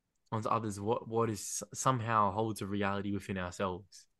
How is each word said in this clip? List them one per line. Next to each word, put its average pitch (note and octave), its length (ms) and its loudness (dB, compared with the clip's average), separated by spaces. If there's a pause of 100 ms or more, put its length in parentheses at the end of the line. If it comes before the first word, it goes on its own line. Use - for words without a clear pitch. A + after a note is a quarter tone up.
(320)
onto A2 180 -2
others A2 300 0
what, G#2+ 280 0
what A2+ 220 2
is G#2 100 -2
s-, - 400 -8
somehow A2+ 520 4
holds A2 300 -2
a G#2+ 40 -2
reality G2+ 480 0
within G2 240 -4
ourselves F#2 680 -4 (140)